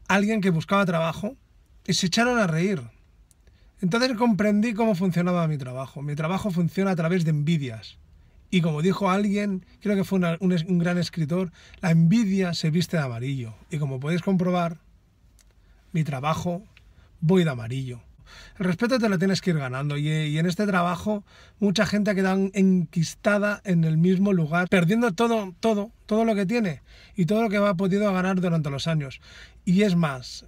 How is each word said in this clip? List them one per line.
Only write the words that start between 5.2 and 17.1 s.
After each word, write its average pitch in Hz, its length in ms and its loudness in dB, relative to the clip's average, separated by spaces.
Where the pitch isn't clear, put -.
mi 151 120 -2
trabajo. 131 420 -12
Mi 147 140 -8
trabajo 180 360 -4
funciona 180 420 0
a 175 40 -2
través 170 280 0
de 160 60 0
envidias. 147 680 -2
Y 185 140 2
como 156 180 0
dijo 185 300 2
alguien, 202 560 0
creo 202 140 0
que 190 80 0
fue 190 140 0
una, 170 220 0
un 185 120 2
es-, 165 120 0
un 180 140 0
gran 175 180 0
escritor, 175 560 -2
la 180 80 2
envidia 180 640 4
se 160 160 -2
viste 170 260 0
de 156 60 0
amarillo. 123 520 -6
Y 170 80 -6
como 135 240 -4
podéis 165 220 -2
comprobar, 180 560 0
mi 160 120 0
trabajo, 156 580 -4